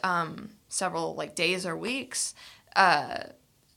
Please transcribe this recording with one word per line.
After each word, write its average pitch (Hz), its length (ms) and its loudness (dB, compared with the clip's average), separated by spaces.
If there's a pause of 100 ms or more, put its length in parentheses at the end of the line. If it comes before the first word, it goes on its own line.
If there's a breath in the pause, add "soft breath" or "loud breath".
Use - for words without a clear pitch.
um, 170 460 -2 (180)
several, 165 480 -2
like, 151 200 -8
days 180 300 0
or 165 120 -4
weeks, 240 560 -4 (420 loud breath)
uh, 151 420 6 (600)